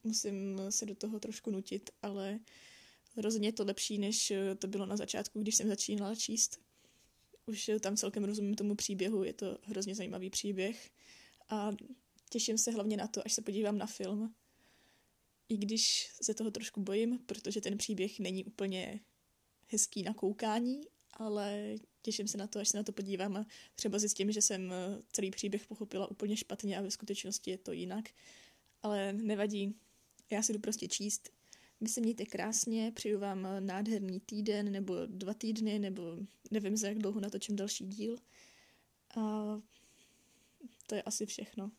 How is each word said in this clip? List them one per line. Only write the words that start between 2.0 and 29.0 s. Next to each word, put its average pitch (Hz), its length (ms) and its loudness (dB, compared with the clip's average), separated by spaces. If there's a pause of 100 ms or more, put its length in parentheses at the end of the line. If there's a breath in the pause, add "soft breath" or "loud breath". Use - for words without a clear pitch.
ale 202 380 -4 (760 loud breath)
rozhodně 214 320 2
je 226 40 2
to 226 120 0
lepší, 202 340 0
než 202 340 2 (260)
to - 80 -4
bylo 196 200 0
na 196 100 -2
začátku, - 440 -2
když 214 160 4
jsem 208 120 6
začínala 202 460 2
číst. - 460 2 (840 soft breath)
Už 214 240 -2 (100)
tam 202 160 2
celkem 208 280 2
rozumím 208 300 2
tomu 208 200 2
příběhu, 190 500 2
je - 80 0
to - 300 -4
hrozně 202 320 -2
zajímavý 185 360 -4
příběh 202 600 0 (580 loud breath)
a 214 220 0 (600)
těším 226 280 2
se 233 120 4
hlavně 214 260 2
na 208 100 0
to, 214 200 -4
až 220 60 0
se 220 100 2
podívám 208 360 2
na 214 80 -2
film. 208 480 -4 (1120 soft breath)
I 113 80 0
když - 540 4 (120)
se 220 120 2
toho 220 160 0
trošku 214 300 -6
bojím, 220 460 2
protože 208 340 -4
ten 202 180 0
příběh 202 400 0
není 190 260 -2
úplně 196 560 -2 (680)
hezký - 360 2
na 214 120 0
koukání, 226 680 2 (320)
ale 208 640 -2 (280)
těším 214 260 0
se 214 100 -2
na 202 80 -4
to, 208 120 -4
až 202 100 2
se - 80 4
na 208 60 0
to 214 100 -2
podívám 196 440 0
a 214 100 0 (280 loud breath)
třeba 202 240 2
zjistím, 208 340 4
že 214 100 4
jsem, 185 300 2
eh, 185 300 -2 (100)
celý 190 180 2
příběh 196 360 -2
pochopila 196 440 -4
úplně 208 260 0
špatně 202 420 -2
a 196 40 -2
ve 196 80 -2
skutečnosti 196 600 -4
je 185 80 -2
to 185 140 -6
jinak. 185 320 -4 (800 loud breath)
Ale 202 300 0